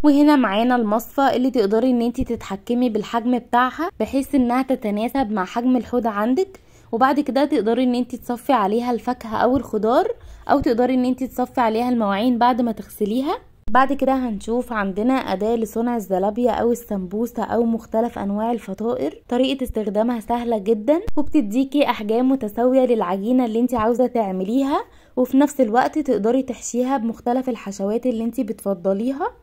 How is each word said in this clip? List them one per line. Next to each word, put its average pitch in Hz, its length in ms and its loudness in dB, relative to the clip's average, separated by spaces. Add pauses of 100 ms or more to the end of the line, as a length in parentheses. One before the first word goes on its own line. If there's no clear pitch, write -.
وهنا 294 320 6
معانا 240 400 2
المصفى 233 600 0
اللي 254 160 0
تقدري 226 400 2
ان 240 100 2
انتي 240 220 -2
تتحكمي 240 680 -2
بالحجم 233 500 -2
بتاعها 254 500 -2 (100)
بحيث 262 360 -2
انها 247 260 2
تتناسب 247 720 -2
مع 196 140 -2
حجم 254 320 0
الحوض 233 300 -2
عندك، 240 520 0 (320)
وبعد 254 280 2
كده 277 260 0
تقدري 240 380 0
ان 247 120 2
انتي 247 220 -4
تصفي - 360 -4
عليها 233 380 0
الفاكهة 233 460 -4
او 247 200 4
الخضار، 233 500 0 (400)
او 285 120 4
تقدري 247 340 2
ان 247 120 2
انتي 254 220 -2
تصفي 247 340 -4
عليها 226 280 0
المواعين 226 480 0
بعد 240 240 2
ما 233 100 0
تغسليها. 240 680 -4 (340)
بعد 262 220 4
كده 269 200 0
هنشوف 247 600 -4
عندنا 208 400 0
أداة 214 420 -2
لصنع 233 400 -2
الزلابية 208 540 0
أو 226 220 0
السمبوسة 220 720 -4
أو 226 200 0
مختلف 226 560 -2
أنواع 208 320 -2
الفطائر. 240 800 -6
طريقة 262 340 0
استخدامها 220 560 -2
سهلة 233 380 -4
جدًا 220 440 0 (160)
وبتديكي 269 680 2
أحجام 226 460 0
متساوية 254 540 2
للعجينة 220 600 2
اللي 220 140 -2
انت 247 140 0
عاوزة 240 340 2
تعمليها، 233 720 0 (360)
وفي 254 220 2
نفس 285 240 2
الوقت 254 380 2
تقدري 254 440 2
تحشيها 254 540 -4
بمختلف 240 520 -2
الحشوات 208 560 -4
اللي 226 180 -2
انت 233 180 -4
بتفضليها. 208 840 -2 (160)